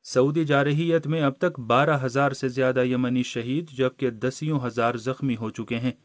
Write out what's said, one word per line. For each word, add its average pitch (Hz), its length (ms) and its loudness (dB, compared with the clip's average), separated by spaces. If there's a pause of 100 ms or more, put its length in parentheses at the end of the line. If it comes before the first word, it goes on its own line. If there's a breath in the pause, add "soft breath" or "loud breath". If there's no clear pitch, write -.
سعودی 147 420 2
جارحیت 147 640 2
میں 156 160 0
اب 139 160 2
تک 175 220 -2
بارہ 139 440 2
ہزار 135 260 2
سے 135 180 -4
زیادہ 127 360 2
یمنی 123 380 0
شہید 131 480 -4
جبکہ 127 400 0
دسیوں 131 560 -2
ہزار 117 280 0
زخمی 123 420 -4
ہو 110 140 -6
چکے 117 280 -6
ہیں۔ 123 140 -2 (120 soft breath)